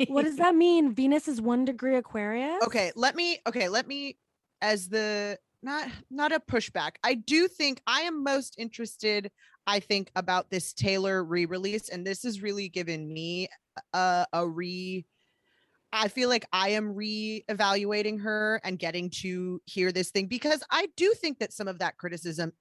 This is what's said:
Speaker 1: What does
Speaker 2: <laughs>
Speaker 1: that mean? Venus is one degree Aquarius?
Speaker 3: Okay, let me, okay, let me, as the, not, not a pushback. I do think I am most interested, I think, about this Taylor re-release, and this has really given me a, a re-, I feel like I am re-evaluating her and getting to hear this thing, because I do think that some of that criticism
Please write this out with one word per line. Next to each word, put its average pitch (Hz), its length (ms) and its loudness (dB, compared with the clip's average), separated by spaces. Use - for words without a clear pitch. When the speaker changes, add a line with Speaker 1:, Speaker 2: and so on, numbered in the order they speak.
Speaker 1:
What 277 160 2
does 302 140 0
Speaker 2:
<laughs> - 0 -
Speaker 1:
that 339 180 6
mean? 330 380 6
Venus 269 340 4
is 262 140 -2
one 240 220 2
degree 262 320 0
Aquarius? 247 680 -2
Speaker 3:
Okay, 196 300 0
let 254 200 2
me, 349 320 0
okay, 254 220 0
let 240 180 0
me, 277 300 -8
as 202 280 0
the, 208 480 -2
not, 269 280 -6
not 294 220 0
a 320 80 2
pushback. 180 640 -2
I 247 100 4
do 302 340 4
think 285 400 -2
I 262 140 4
am 320 220 -2
most 277 340 0
interested, 214 760 -4
I 202 120 4
think, 196 360 -2
about 185 340 0
this - 240 -4
Taylor 190 500 0
re-release, 180 680 -2
and 180 160 -8
this 190 180 -4
has 214 180 -6
really 202 260 -4
given 165 440 -4
me 170 360 -6
a, 180 380 2
a 170 160 0
re-, 180 580 -6
I 220 160 2
feel 247 220 0
like 240 240 2
I 190 160 2
am 214 240 0
re-evaluating 208 1300 -2
her 214 440 -2
and 185 140 -4
getting 175 320 -4
to 180 440 -4
hear 185 260 0
this 175 200 -2
thing, 196 160 0
because 262 420 0
I 330 260 2
do 392 180 4
think 311 260 -2
that 214 120 -4
some 202 160 -8
of 180 120 -6
that 175 180 -2
criticism 170 640 -4